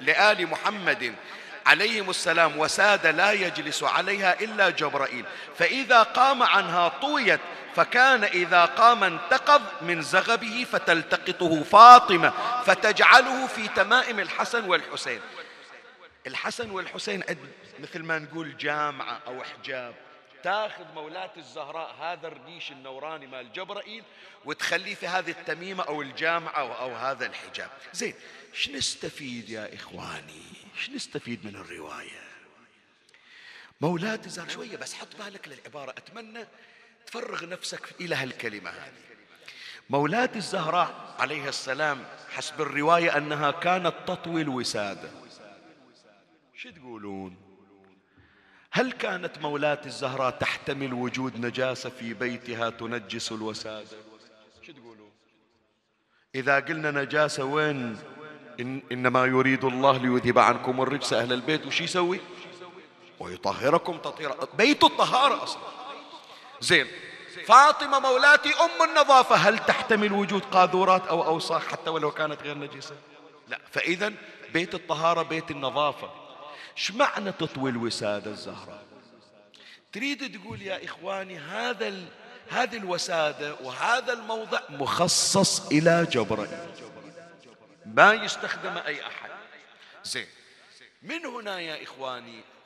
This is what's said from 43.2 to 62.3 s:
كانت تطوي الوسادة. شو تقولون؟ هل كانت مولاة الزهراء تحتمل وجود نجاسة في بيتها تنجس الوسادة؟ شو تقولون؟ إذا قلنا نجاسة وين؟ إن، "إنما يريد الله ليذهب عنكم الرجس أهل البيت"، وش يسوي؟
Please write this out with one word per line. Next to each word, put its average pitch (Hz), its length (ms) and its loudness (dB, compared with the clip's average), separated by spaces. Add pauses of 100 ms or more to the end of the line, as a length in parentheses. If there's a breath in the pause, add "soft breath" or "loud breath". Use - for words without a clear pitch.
كانت 175 420 0 (140)
تطوي 170 340 -4
الوسادة. 110 680 -6 (1500)
شو 247 60 -20
تقولون؟ 104 680 -12 (1400 soft breath)
هل 240 200 0
كانت 180 460 -8
مولاة 147 480 -2
الزهراء 131 460 -4
تحتمل 135 600 -6
وجود 123 520 -6
نجاسة 123 540 -4
في 113 140 -10
بيتها 117 560 -6
تنجس 113 640 -10
الوسادة؟ 107 640 -12 (640)
شو 170 100 -20
تقولون؟ 113 400 -20 (1200)
إذا 135 240 2
قلنا 156 320 -4
نجاسة 143 520 0
وين؟ 135 540 -2 (640)
إن، 131 220 -8 (100)
"إنما 127 340 2
يريد 131 380 2
الله 131 340 4
ليذهب 123 420 2
عنكم 123 420 4
الرجس 135 320 -2
أهل 120 200 0
البيت"، 135 320 -2
وش 139 160 -4
يسوي؟ 180 380 -2 (1000)